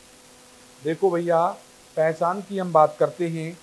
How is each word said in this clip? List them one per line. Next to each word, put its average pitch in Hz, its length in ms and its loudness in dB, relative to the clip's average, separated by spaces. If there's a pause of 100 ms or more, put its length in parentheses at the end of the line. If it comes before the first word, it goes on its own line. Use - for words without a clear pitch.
(800)
देखो 165 300 0
भैया, 170 340 2 (520)
पहचान 165 440 0
की 196 160 -10
हम 180 160 -4
बात 151 260 6
करते 156 300 -2
हैं, 165 340 -8